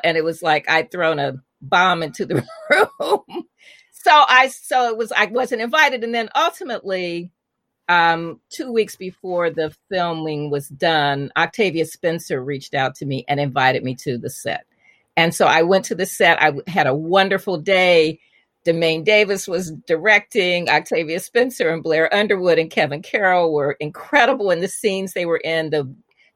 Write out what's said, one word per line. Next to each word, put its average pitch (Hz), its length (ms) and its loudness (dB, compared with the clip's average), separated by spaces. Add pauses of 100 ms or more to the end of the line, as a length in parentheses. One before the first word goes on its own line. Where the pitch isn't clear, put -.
and 165 140 2
it 156 60 0
was 165 200 -6
like 151 260 0
I'd 160 220 0
thrown 165 260 0
a 135 240 -4 (220)
bomb 175 400 2
into 143 220 -8
the 165 100 -4
<laughs> - 340 -6
room. - 760 -2 (460)
So - 200 0
I, 269 380 6
so 254 400 -2
it 220 80 -6
was, 226 160 -6
I 208 140 2
wasn't 233 340 -4
invited. 254 420 0
And 233 100 -4
then 226 220 -2
ultimately, 190 960 -4 (560)
um, 170 640 2
two 262 220 -10
weeks 220 240 0
before 180 540 -4
the 156 240 -4 (160)
filming 160 600 -4
was 143 180 -4
done, 143 680 0
Octavia 165 480 0
Spencer 165 580 -6
reached 139 300 -10
out 135 220 -2
to 151 100 -10
me 135 220 -4
and 143 120 0
invited 131 440 0
me 127 120 -4
to 131 220 -6
the 123 120 -8
set. - 360 -8 (500)
And 165 180 2
so - 120 2
I 160 160 4
went 190 240 2
to - 100 -6
the 175 100 -6
set. 170 360 2
I 156 60 4
w-, 143 200 -2
had 160 200 0
a 131 80 2
wonderful 185 640 0
day. 170 600 4 (460)
Demain 165 400 0
Davis 208 420 2
was 175 240 -4
directing. 180 960 0
Octavia 156 500 0
Spencer 240 500 -2
and 160 140 -4
Blair 160 300 2
Underwood 190 460 2
and 160 100 0
Kevin 151 320 -2
Carroll 180 520 2
were 143 260 0
incredible 208 720 0
in 170 80 0
the 180 80 -2
scenes 190 460 -4
they 175 120 -4
were 165 180 0
in, 160 260 -2
the 143 240 -2 (420)